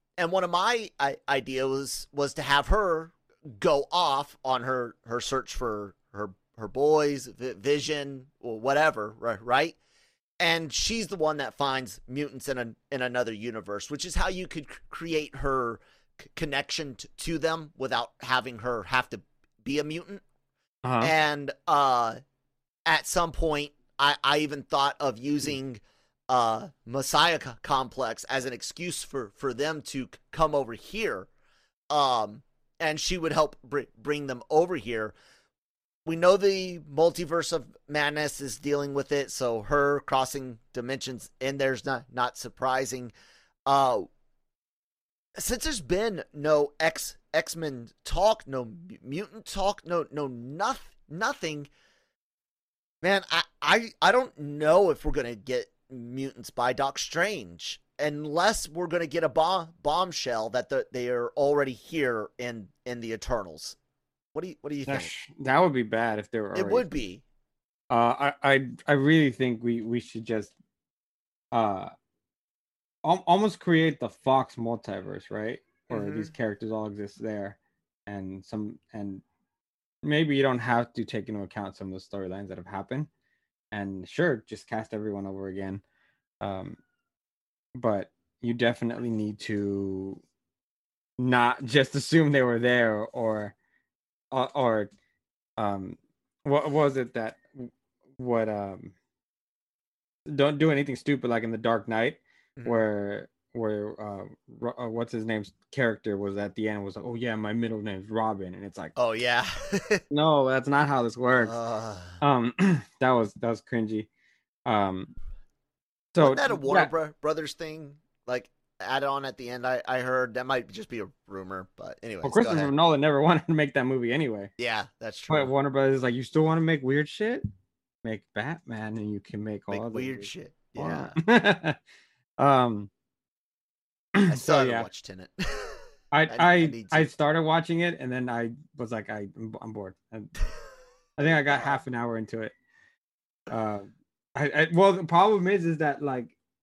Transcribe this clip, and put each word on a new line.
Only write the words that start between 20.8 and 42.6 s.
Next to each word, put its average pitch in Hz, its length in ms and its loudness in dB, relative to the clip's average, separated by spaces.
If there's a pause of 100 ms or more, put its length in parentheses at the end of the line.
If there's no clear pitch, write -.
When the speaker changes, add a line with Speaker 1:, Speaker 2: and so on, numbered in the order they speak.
Speaker 2:
Uh-huh. 123 200 2
Speaker 1:
And, 151 480 2 (160)
uh, 127 500 4 (680)
at 156 220 4
some 175 260 0
point, 147 400 -2 (260)
I, 143 240 4
I 143 160 4
even 147 260 -4
thought 139 360 0
of 131 180 -2
using 135 600 -4 (480)
uh, 120 400 2 (180)
Messiah 147 520 2
co-, 127 240 -10
complex 127 640 -2
as 131 200 -4
an 131 80 -6
excuse - 500 -8
for, 123 340 -10
for 135 180 -4
them 147 280 -4
to 131 220 -8
c-, - 40 -20 (240)
come 156 220 0
over 131 200 0
here. 143 540 -6 (600)
Um, 123 520 2 (380)
and 156 180 -2
she 180 200 -2
would 160 140 -2
help 135 300 2
br-, 131 180 -4 (160)
bring 143 300 -4
them 123 240 -8
over 170 260 4
here. 110 380 -6 (920)
We 165 100 -4
know 180 200 8
the 185 440 0
Multiverse 156 720 0
of 151 120 -2 (240)
Madness 147 520 -2
is 139 180 -10
dealing 143 360 -2
with 139 180 -2
it, 143 180 0
so 117 320 -2
her 143 380 2
crossing 131 580 -2 (140)
dimensions 127 580 -8 (100)
in 139 180 -2
there's 135 260 0
not, 135 280 -4
not 123 240 -2
surprising. 127 760 -4 (520)